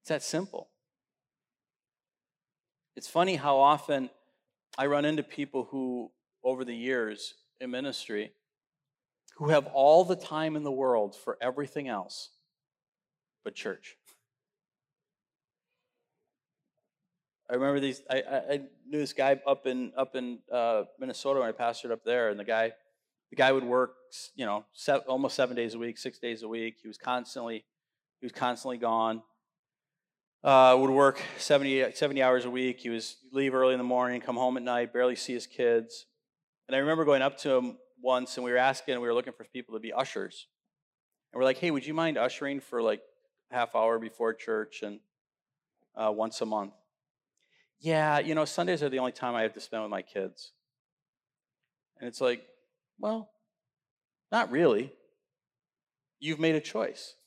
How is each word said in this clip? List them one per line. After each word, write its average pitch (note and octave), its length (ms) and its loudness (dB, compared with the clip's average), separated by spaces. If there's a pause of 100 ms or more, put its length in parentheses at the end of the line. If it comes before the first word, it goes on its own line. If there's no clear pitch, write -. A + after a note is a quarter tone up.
It's - 80 -20
that D#3 120 -2
simple. - 480 -6 (2250)
It's - 120 -16
funny F3+ 280 2
how C#3 220 2
often C#3 520 4 (680)
I C3+ 80 0
run C#3+ 200 2
into D3+ 180 0
people C#3 480 -6
who, B2+ 400 -6 (320)
over B2+ 200 0
the A#2+ 120 -8
years A#2 580 -4 (260)
in B2+ 120 -8
ministry, B2 600 -6 (1040)
who D3 140 -4
have D3 240 4
all D3+ 320 8
the F3+ 100 -2
time D#3 400 -6
in D3+ 80 -4
the C#3+ 80 -4
world B2 440 0
for - 260 -8
everything C3+ 460 -6
else G2+ 420 -8 (1120)
but G#2+ 120 -12
church. - 420 -10 (3500)
I B2 40 -2
remember C#3 260 2
these, C3+ 300 -2
I, C3 80 0
I, C3+ 180 -4
I C#3+ 260 -2 (260)
knew D3 120 -4
this C#3+ 140 -4
guy C3+ 340 2
up C3+ 200 0
in, B2+ 300 -4
up C3+ 180 -2
in, B2 240 -8 (120)
uh, A#2 320 2 (160)
Minnesota C3 400 -2
when A#2 100 0
I A2 40 -4
pastored A#2 380 -4
up A2+ 120 -4
there, A#2 260 2
and G2+ 100 -4
the G2+ 40 -10
guy, A2+ 300 0 (560)
the - 60 -16
guy C3+ 160 6
would C3+ 120 2
work, B2 320 0 (400)
you B2 100 -6
know, G#2 280 -4
se-, - 340 0
almost C3 280 -2
seven B2+ 200 0
days A#2 180 -4
a A#2 60 -10
week, A#2 180 -8
six - 220 -12
days A#2 240 -8
a A2 40 -10
week. A2+ 340 -6
He A2 60 -18
was G#2+ 100 -16
constantly, A#2 680 -8 (560)
he C3 60 -14
was A#2 80 -10
constantly B2 440 -4
gone. A2+ 460 -2 (1200)
Uh, C3 360 10
would C3+ 120 4
work C#3 280 6 (200)
seventy, C3+ 440 2 (100)
seventy C#3 280 0
hours B2+ 240 4
a B2 40 -4
week. B2+ 300 -2
He B2 100 -8
was A2+ 280 -6 (140)
leave C3+ 240 0
early C3 180 6
in B2+ 60 0
the B2 40 -4
morning, B2 380 0
come B2 140 -4
home B2+ 200 0
at B2 80 -6
night, A#2+ 300 -2
barely B2 220 2
see - 180 -8
his A#2 140 -8
kids. A#2 580 0 (600)
And C3 80 -4
I C3+ 40 2
remember D#3+ 260 2
going C#3 180 6
up C#3 160 0
to C3+ 160 2
him B2 220 0 (240)
once, B2+ 360 0
and B2+ 60 -6
we B2 80 -4
were B2 60 4
asking, C3 440 2
we A#2+ 60 -2
were A#2 80 2
looking A#2+ 180 -2
for A2 120 -20
people A#2 280 -14
to A2 60 -6
be A2+ 120 -10
ushers. A#2 560 -6 (840)
And B2+ 80 -8
we're B2+ 40 4
like, C3 140 4
"Hey, F3 140 0
would C#3 140 -2
you D3+ 80 -6
mind D#3+ 240 0
ushering C#3 420 -2
for, A#2+ 220 -6
like, G#2+ 200 0 (480)
half A#2+ 260 -4
hour A2+ 220 2
before A2+ 360 -4
church A2 500 -6
and, G#2 160 -10 (960)
uh, A2 160 -2
once A2 280 -4
a A#2 60 -2
month?" G#2 280 -6 (1040)
"Yeah, D3+ 400 2
you D#3 160 -2
know, D#3 100 2
Sundays F3 380 -2
are C#3+ 60 0
the C3 100 -2
only B2+ 140 -2
time B2 220 -4
I A2+ 60 0
have A2 120 0
to G#2 60 -16
spend A2 220 -8
with G#2 100 -6
my F#2+ 120 -6
kids." - 500 -8 (1500)
And A#2+ 80 -12
it's A2+ 140 -8
like, B2 240 0 (540)
well, A3 320 -6 (1000)
not - 200 0
really. C3+ 420 4 (1300)
You've D3+ 200 -6
made D#3+ 160 4
a D3+ 60 0
choice. - 540 -6 (120)